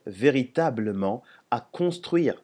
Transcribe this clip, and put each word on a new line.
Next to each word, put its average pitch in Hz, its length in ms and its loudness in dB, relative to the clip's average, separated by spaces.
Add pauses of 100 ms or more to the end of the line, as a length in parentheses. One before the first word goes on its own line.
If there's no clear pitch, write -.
véritablement 113 1160 0 (280)
à 120 100 0
construire, 175 840 -2